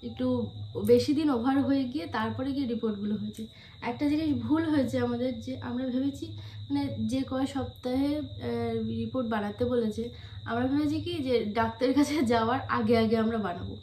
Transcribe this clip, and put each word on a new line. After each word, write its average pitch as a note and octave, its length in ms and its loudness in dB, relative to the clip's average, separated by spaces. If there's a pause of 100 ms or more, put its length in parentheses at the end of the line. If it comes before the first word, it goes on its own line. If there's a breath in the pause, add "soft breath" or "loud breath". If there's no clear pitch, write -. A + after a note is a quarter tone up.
একটু B3 440 -2 (380)
বেশি A#3+ 280 6
দিন D4 160 2
ওভার C4+ 320 2
হয়ে C4+ 220 2
গিয়ে D4 240 -4
তারপরে A3+ 440 -2
গিয়ে C4+ 160 -2
রিপোর্টগুলো G#3+ 480 -2
হয়েছে। G#3+ 320 -6 (340 loud breath)
একটা B3 280 -2
জিনিস D4 340 0
ভুল D#4 260 0
হয়েছে C4 300 2
আমাদের, A#3+ 400 0
যে B3+ 220 -8
আমরা B3 240 -4
ভেবেছি C4+ 400 -2 (440 loud breath)
মানে C#4 300 -2
যে A#3 300 0
কয় C4 160 0
সপ্তাহে, C4+ 720 -2
আহ, D4 60 -4 (640)
রিপোর্ট A3+ 400 -2
বানাতে G#3+ 380 -2
বলেছে, A#3 440 0 (360 loud breath)
আমরা A#3+ 220 0
ভেবেছি D4 340 2
কি F4 120 -4 (100)
যে A#3 220 2
ডাক্তারের A3+ 500 2
কাছে C#4+ 300 4
যাওয়ার A#3 340 4 (100)
আগে A#3 280 4
আগে A3+ 200 4
আমরা A3+ 200 2
বানাবো। F#3+ 460 -4